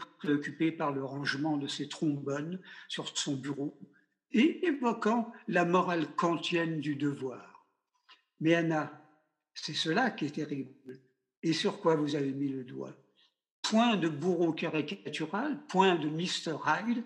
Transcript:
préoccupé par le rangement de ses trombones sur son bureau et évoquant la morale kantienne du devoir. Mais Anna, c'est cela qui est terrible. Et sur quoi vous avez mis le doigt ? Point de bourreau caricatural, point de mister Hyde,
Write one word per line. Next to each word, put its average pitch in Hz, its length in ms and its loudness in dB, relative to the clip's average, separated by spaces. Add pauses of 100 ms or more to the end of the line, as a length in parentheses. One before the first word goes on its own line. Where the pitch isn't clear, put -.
(180)
préoccupé 151 540 0
par 160 200 -2
le 135 120 -4
rangement 139 520 -2
de 139 100 -2
ses 139 220 -6
trombones 147 720 -2 (280)
sur - 280 -8
son 143 200 -2
bureau 139 420 -6 (540)
et 311 340 4
évoquant 240 680 0 (140)
la 175 180 4
morale 175 420 2 (100)
kantienne 165 640 0
du 143 160 -2
devoir. 131 680 -6 (760)
Mais 160 140 4
Anna, 160 480 0 (520)
c'est - 200 -8
cela 185 360 2
qui - 160 -4
est 139 100 -8
terrible. 135 640 -8 (420)
Et 165 100 2
sur - 280 0
quoi 165 160 6
vous 147 180 0
avez 139 180 0
mis 139 160 -2
le 131 160 -4
doigt ? 135 320 -10 (680)
Point 220 340 4
de 165 120 2
bourreau 165 440 2
caricatural, 165 1040 -4 (100)
point 185 280 6
de 151 120 -2
mister 160 480 -2 (100)
Hyde, 214 400 0